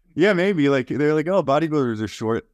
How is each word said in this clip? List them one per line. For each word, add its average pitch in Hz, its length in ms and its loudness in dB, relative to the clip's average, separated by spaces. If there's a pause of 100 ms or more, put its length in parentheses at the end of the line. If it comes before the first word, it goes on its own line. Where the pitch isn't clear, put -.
(140)
Yeah, 196 200 2
maybe. 175 340 2
Like, 135 200 0
they're 147 260 0
like, 156 140 -2
"Oh, 185 140 2
bodybuilders 139 600 0
are 107 60 -4
short." 113 460 -6